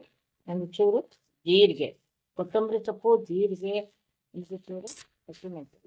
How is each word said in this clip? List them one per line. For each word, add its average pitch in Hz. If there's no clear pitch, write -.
ಒಂದು 175
ಚೂರು 208
ಜೀರಿಗೆ, 175
ಕೊತ್ತಂಬರಿ 214
ಸೊಪ್ಪು, 220
ಜೀರಿಗೆ, 196
ಒಂದು 185
ಚೂರು 185
ಹಸಿಮೆಣಸು, 165